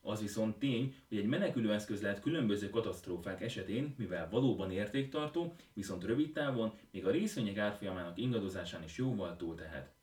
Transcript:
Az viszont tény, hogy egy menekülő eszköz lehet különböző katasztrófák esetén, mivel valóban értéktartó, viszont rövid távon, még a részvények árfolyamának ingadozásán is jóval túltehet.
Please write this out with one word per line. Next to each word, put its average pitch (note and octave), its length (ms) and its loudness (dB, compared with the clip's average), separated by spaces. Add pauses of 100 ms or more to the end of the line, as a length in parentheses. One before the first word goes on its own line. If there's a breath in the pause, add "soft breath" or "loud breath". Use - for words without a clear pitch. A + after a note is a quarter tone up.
Az G#2+ 200 -2
viszont G#2+ 380 0
tény, C3 360 2 (140 loud breath)
hogy A2 80 0
egy G2 80 2
menekülő C3 480 4
eszköz G#2 280 0
lehet G2+ 180 0
különböző G#2 500 2
katasztrófák F#2 720 -2
esetén, A#2+ 560 -2
mivel F2 320 -4
valóban G#2 420 2
értéktartó, D3 800 0 (200 loud breath)
viszont F2+ 300 -6
rövid C#3+ 280 2
távon, C#3 420 0 (180 loud breath)
még F#2 140 -4
a - 60 6
részvények C3+ 460 2
árfolyamának F#2 600 -2
ingadozásán F#2+ 680 -2
is D#2+ 140 -10
jóval G2+ 380 0
túltehet. D#2 560 -6 (120)